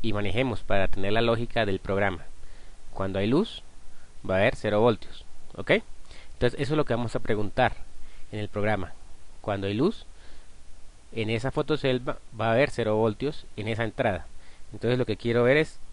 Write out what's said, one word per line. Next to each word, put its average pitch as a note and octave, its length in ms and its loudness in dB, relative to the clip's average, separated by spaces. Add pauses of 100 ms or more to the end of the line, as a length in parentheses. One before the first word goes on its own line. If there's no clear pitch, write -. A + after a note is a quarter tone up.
y A2+ 100 4
manejemos G#2 480 2
para G2 300 6
tener G2 240 6
la A2+ 80 6
lógica A#2 440 2
del F#2+ 140 0
programa. G2 460 0 (680)
Cuando F#2+ 260 -2
hay G2+ 80 2
luz D3 360 0 (680)
va F#2+ 60 2
a - 40 6
haber A2 180 4
cero G#2 240 2
voltios, - 420 2 (320)
¿ok? F#2+ 160 -2 (640)
Entonces - 260 0
eso C#3+ 140 0
es D#3 40 2
lo D3+ 60 4
que A#2+ 100 0
vamos A#2 220 -2
a B2 40 0
preguntar G#2+ 580 2 (560)
en G#2+ 60 -6
el G#2 100 -4
programa. G2+ 420 0 (480)
Cuando G2 280 -2
hay G2+ 80 -2
luz E3 300 0 (1080)
en A2+ 160 -2
esa A#2 220 -2
fotocelda C#3 680 0 (200)
va A2 120 0
a - 20 4
haber C3 180 4
cero G#2+ 280 0
voltios A2+ 480 0 (100)
en G#2+ 140 -6
esa A2+ 160 -2
entrada. G#2+ 420 -2 (460)
Entonces A#2 260 0
lo A#2+ 60 0
que G#2+ 100 -2
quiero A#2+ 280 0
ver B2+ 120 6
es D#3 240 0 (140)